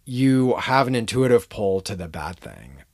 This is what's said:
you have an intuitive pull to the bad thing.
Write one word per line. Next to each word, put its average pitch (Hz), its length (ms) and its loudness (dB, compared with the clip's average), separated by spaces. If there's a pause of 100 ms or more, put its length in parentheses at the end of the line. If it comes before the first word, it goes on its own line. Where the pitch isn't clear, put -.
you 131 500 2
have 135 320 2
an 131 80 0
intuitive 120 540 2
pull 95 320 -2
to 107 140 -8
the 87 120 -10
bad 78 300 -10
thing. 58 460 -20 (100)